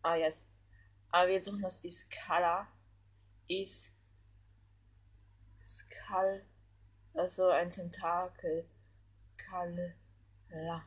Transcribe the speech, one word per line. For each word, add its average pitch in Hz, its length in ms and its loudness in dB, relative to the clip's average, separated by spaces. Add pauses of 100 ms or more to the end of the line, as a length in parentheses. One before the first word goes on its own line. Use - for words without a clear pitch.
Ah, 165 140 2
jetzt. 160 300 0 (640)
Aber 180 180 8
wir 190 120 2
suchen 202 200 -4
das 185 240 -4
Iskala. 175 800 0 (800)
Is-, - 460 -4 (1700)
Skal-, - 800 -2 (680)
also 180 380 4
ein 175 200 4
Tentakel. 175 1000 -2 (680)
Kal-, 175 580 -6 (540)
la. 165 380 -6